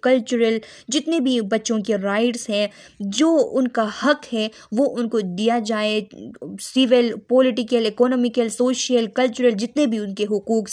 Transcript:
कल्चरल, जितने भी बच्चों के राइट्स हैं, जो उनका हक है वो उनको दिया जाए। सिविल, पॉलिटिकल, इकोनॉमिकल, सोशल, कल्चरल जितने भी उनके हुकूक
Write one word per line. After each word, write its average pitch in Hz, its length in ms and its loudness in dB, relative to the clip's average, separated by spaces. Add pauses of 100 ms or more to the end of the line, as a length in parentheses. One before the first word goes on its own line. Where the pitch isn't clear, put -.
कल्चरल, 233 580 2 (280)
जितने 311 300 -2
भी 247 220 0
बच्चों 220 400 -2
के 208 160 -2
राइट्स 220 520 -2
हैं, 208 200 -2 (320)
जो 208 300 2
उनका 247 600 0 (120)
हक 294 180 2 (120)
है 220 180 -2 (220)
वो 254 120 2
उनको 233 360 -2
दिया 208 380 0
जाए। 214 480 -2 (380)
सिविल, 233 680 2 (140)
पॉलिटिकल, 240 560 2
इकोनॉमिकल, 240 640 0
सोशल, 247 580 0
कल्चरल 247 440 2
जितने 233 360 0
भी 220 120 -2
उनके 202 240 -6
हुकूक 208 500 -2